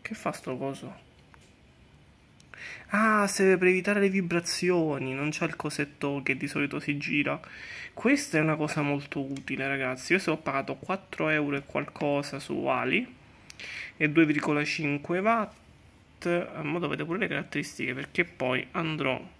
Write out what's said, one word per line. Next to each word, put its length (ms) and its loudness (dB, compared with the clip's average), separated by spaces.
Che 140 -12
fa 160 -6
sto 260 -8
coso? 440 -8
Ah, 360 4
serve 320 6
per 80 4
evitare 320 4
le 100 6
vibrazioni, 1040 2
non 180 -2
c'è 160 -2
il 100 -4
cosetto 680 -2
che 140 0
di 100 -6
solito 320 -2
si 180 -2
gira. 440 0
Questa 460 2
è 20 6
una 140 4
cosa 280 0
molto 380 -2
utile, 460 -6
ragazzi. 460 -2
Io 80 6
se 100 0
ho 60 2
pagato 400 -2
quattro 520 -4
euro 280 2
e 100 -6
qualcosa 720 -2
su 280 -4
Ali 380 2
e 140 4
due 160 8
virgola 380 2
cinque 540 -2
watt. 1040 -4
Ah, 380 -2
mo 160 -2
dovete 260 -2
pure 140 -4
le 80 0
caratteristiche, 680 -4
perché 300 -2
poi 460 -2
andrò 500 -2